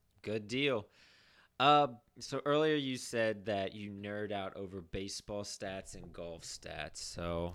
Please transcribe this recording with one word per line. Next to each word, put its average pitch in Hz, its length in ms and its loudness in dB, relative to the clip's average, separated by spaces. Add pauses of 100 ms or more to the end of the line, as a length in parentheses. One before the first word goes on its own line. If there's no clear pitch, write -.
(220)
Good 104 260 -2
deal. 127 400 2 (720)
Uh, 147 280 8 (320)
so - 260 -4
earlier 151 300 6
you 131 200 0
said 110 500 0
that 98 280 0
you 104 160 -8
nerd 104 400 -4
out 98 260 -4
over 95 240 -6
baseball 98 640 -6
stats 95 540 -8
and 87 160 -12
golf 85 300 -8
stats, 78 560 -8
so 85 560 -2